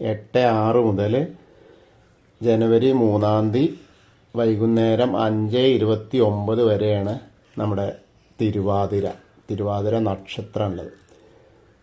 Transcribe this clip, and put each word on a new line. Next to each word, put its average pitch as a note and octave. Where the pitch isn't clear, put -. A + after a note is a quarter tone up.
എട്ട് A2
ആറ് A2+
മുതൽ A2
ജനുവരി A2+
മൂന്നാം G#2+
തീയതി C3+
വൈകുന്നേരം A2+
അഞ്ച് A2
ഇരുപത്തി A2+
ഒമ്പത് G#2+
വരെയാണ് G#2
നമ്മുടെ G2+
തിരുവാതിര, G2+
തിരുവാതിര G2+
നക്ഷത്രമുള്ളത്. G#2